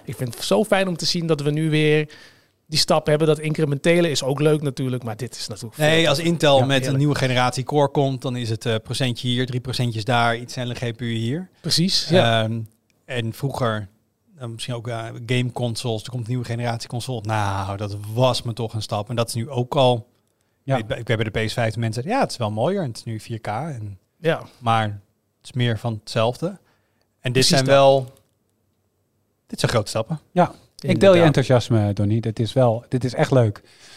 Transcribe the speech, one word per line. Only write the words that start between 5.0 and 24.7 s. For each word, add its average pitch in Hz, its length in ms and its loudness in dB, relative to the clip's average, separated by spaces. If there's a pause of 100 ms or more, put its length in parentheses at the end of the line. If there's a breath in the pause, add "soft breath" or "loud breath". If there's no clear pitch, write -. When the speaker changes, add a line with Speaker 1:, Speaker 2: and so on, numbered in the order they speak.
Speaker 1:
maar 110 140 -6
dit 117 180 -10
is - 120 -10
natuurlijk 110 280 -12
veel 151 100 0
Speaker 2:
Nee, 160 180 4
Speaker 1:
te 156 60 4
Speaker 2:
als 139 100 2
Intel 160 380 4
Speaker 1:
Ja, 131 40 6
Speaker 2:
met 131 100 2
Speaker 1:
heerlijk. 131 200 2
Speaker 2:
een 135 60 2
nieuwe 143 180 2
generatie 127 480 0
Core 143 240 2
komt, 135 340 0
dan 127 140 -6
is 120 140 -6
het, 113 160 -4
eh, 113 180 0
procentje 123 440 -4
hier, 123 180 0
drie 123 140 -6
procentjes 120 460 -4
daar, 117 320 2
iets 123 160 -12
sneller 123 220 -8
G 117 200 -6
P 123 60 -14
U 117 120 -4
hier. 120 360 -4 (120)
Speaker 1:
Precies, 170 480 0
ja. 117 340 4
Speaker 2:
Ehm, 113 160 -4 (460)
en 117 280 -6
vroeger, 113 540 -4 (500)
eh, 127 100 -12
misschien 113 280 -10
ook, 117 120 -10
eh, 113 180 -8 (200)
game 123 260 0
consoles, 117 520 -4
er - 60 -14
komt 123 140 -8
een 107 60 -10
nieuwe 123 160 -4
generatie 117 440 -6
console. 120 340 -8
Nou, 101 540 -4
dat 101 200 -8 (160)
was 123 280 2
me 117 120 -8
toch 113 200 -6
een 110 80 -4
stap. 104 280 -6
En 117 60 -6
dat 117 120 0
is - 60 -10
nu 120 160 -4
ook 123 260 -4
al. 123 320 4 (560)
Speaker 3:
Ja. 135 140 0
Speaker 2:
Ik, 110 120 -4
ik 127 160 -6
ben 113 120 0
bij 107 140 -2
de 113 140 -2
P 110 40 -4
S - 40 -8
vijf 113 240 -2
mensen, 117 280 -4
ja, 240 140 -2
het - 120 0
is - 60 -10
wel 107 140 -4
mooier 160 300 -2
en 147 60 -4
het 113 100 -10
is - 60 -18
nu 113 160 -8
vier 113 200 -10
K. - 80 -10
En, 110 500 -8 (220)
Speaker 1:
Ja. 156 220 -2 (180)
Speaker 2:
maar 113 240 2